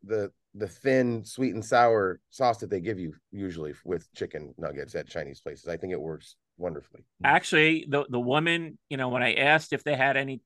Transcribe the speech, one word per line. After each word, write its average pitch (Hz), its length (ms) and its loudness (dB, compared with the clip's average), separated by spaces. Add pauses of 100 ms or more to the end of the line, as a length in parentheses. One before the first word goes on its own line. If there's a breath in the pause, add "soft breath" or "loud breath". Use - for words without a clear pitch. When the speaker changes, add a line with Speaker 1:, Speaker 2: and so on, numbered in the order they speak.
Speaker 1:
the, 101 280 -4 (220)
the 101 140 -6
thin, 123 560 0
sweet 127 300 -4
and 107 100 -6
sour 113 560 4 (100)
sauce 120 280 0
that 101 120 -10
they 95 100 0
give 95 180 -4
you 80 160 -8 (180)
usually 82 400 -8 (120)
with 82 300 -6
chicken 76 440 -10
nuggets 71 360 -8
at 78 140 -8
Chinese 71 320 -10
places. 73 280 -12
I 85 100 -6
think 90 140 -8
it 78 80 -4
works 78 360 -10 (220)
wonderfully. 82 440 -10 (220)
Speaker 2:
Actually, 156 640 4
the, 143 220 2
the 123 100 0
woman, 160 580 0 (120)
you 143 80 -6
know, 127 100 -2
when 123 140 0
I 117 120 2
asked 151 380 4
if 139 120 -2
they 147 120 0
had 135 220 2
any 135 280 -4